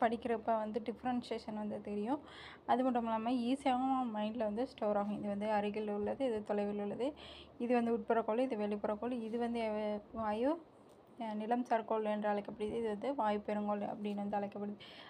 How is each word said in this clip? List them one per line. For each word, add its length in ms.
படிக்கிறப்ப 440
வந்து 400
டிஃப்ரென்ஷியேஷன் 720
வந்து 260
தெரியும். 400
அது 160
மட்டும் 220
இல்லாம 260
ஈஸியாகவும் 840
மைண்டில் 340
வந்து 180
ஸ்டோர் 300
ஆகும். 220
இது 100
வந்து 220
அருகில் 380
உள்ளது, 380
இது 180
தொலைவில் 380
உள்ளது, 320
இது 160
வந்து 180
உட்புற 300
கோள், 160
இது 180
வெளிப்புற 380
கோள், 180
இது 260
வந்து, 240
அ, 380
வாயு, 480
அ, 140
நிலம் 300
சார் 200
கோள் 200
என்று 240
அழைக்கப்படுது, 520
இது 80
வந்து 260
வாயு 320
பெருங்கோள் 360
அப்படின்னு 420
வந்து 120
அழைக்கப்படுது. 420